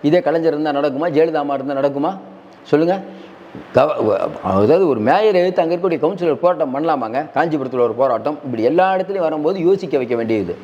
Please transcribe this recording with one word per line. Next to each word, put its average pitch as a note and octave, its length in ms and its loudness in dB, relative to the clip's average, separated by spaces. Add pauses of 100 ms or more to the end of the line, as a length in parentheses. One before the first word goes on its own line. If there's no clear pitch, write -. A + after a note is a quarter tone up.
இதே D#3 180 4
கலைஞர் E3 320 0
இருந்தா D3+ 200 -2
நடக்குமா? C#3+ 360 -2
ஜெயலலிதா D#3+ 260 2
அம்மா C#3+ 200 -2
இருந்தா C3+ 200 -6
நடக்குமா? C#3+ 440 -2 (440)
சொல்லுங்க. E3+ 380 0 (720)
கவ-, B2 420 2 (260)
அதாவது A2 460 4
ஒரு A#2 120 0
மேயரை F#3+ 340 2
எதிர்த்து F3+ 280 2
அங்க E3 120 0
இருக்கக்கூடிய E3+ 260 -2
கவுன்சிலர் E3 340 0
போராட்டம் D#3 400 0
பண்ணலாமாங்க? C#3 600 -2
காஞ்சிபுரத்துல C3 460 -2
ஒரு A#2 120 2
போராட்டம், B2+ 520 -2
இப்படி A#2 180 -4
எல்லா F#3 340 2
இடத்துலயும் F#3+ 220 -4
வரும்போது D#3+ 420 -2
யோசிக்க F3 360 0
வைக்க B2 200 -2
வேண்டியது. A2 480 -2